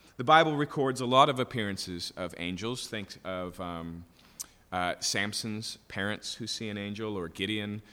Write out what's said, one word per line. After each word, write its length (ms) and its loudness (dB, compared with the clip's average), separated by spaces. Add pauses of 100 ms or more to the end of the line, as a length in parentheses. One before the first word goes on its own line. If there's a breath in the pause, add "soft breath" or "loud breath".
(160 loud breath)
The 80 -4
Bible 320 8
records 440 0
a 60 -2
lot 220 8
of 100 0
appearances 800 -4
of 220 -6
angels. 500 -4
Think 340 -10
of, 380 -6
um, 440 -8 (680 loud breath)
uh, 260 0
Samson's 800 -2 (100)
parents 460 -4
who 120 -8
see 220 -6
an 80 -6
angel, 400 -6
or 120 -4
Gideon 540 -2 (100)